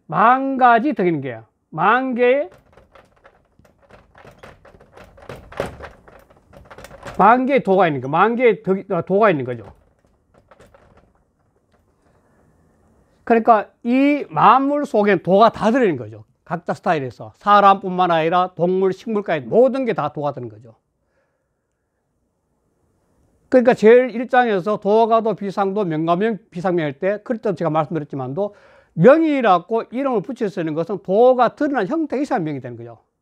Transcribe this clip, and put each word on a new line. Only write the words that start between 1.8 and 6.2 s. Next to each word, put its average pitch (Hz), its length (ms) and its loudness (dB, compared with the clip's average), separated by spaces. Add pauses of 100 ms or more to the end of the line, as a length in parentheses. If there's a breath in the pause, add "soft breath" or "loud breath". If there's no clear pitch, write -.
개의, 254 340 0 (4000)